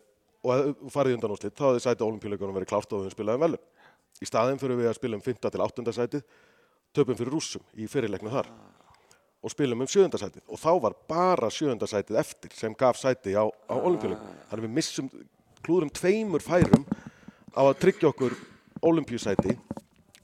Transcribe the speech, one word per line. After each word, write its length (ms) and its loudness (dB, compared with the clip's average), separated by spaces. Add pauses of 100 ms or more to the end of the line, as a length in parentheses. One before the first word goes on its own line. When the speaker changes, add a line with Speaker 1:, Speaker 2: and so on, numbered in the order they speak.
(440)
Speaker 1:
og 100 2
ef 240 2
þú 160 -16
farið 200 2
í 40 -2
undanúrslit, 380 -4
þá 140 0
hefði 160 4
sæti 160 2
á 80 0
Ólympíuleikunum 480 -6
verið 120 -6
klárt 240 -2
og 80 -2
við 80 -6
höfum 80 -16
spilað 180 0
um 60 0
velum. 220 0 (580)
Í 60 -10
staðinn 320 0
fyrir 180 -2
við 120 2
að 100 -4
spila 160 -4
um 60 -8
fimmta 300 -4
til 100 -2
áttunda 320 -2
sætið, 300 -2 (720)
töpum 240 2
fyrir 160 -4
Rússum 280 -6 (160)
í 120 -8
fyrirleiknum 440 -4
þar. 140 -2 (960)
Og 100 -8
spilum 280 -2
um 60 -4
sjöunda 320 4
sætið. 300 -10
Og 100 -10
þá 100 0 (120)
var 140 0 (120)
bara 420 2
sjöunda 380 -2
sætið 320 -2
eftir 340 -6
sem 220 -6
gaf 240 4
sæti 340 0
á, 140 4
á 280 -6
Speaker 2:
Ah. 60 -2
Speaker 1:
Ólympíuleikum. 480 -2 (220)
Þannig 140 -6
við 80 -6
missum, 360 -4 (540)
klúðrum 280 2
tveimur 520 0
færum 420 4 (720)
á 80 6
að 160 6
tryggja 300 6
okkur 220 -2 (440)
Ólympíusæti, 800 0 (640)